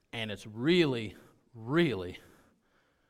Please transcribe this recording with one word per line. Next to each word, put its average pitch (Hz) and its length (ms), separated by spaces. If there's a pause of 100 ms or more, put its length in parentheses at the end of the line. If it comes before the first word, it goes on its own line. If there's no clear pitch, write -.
(120)
And 110 200
it's 98 140
really, 123 720 (400)
really 113 640 (920)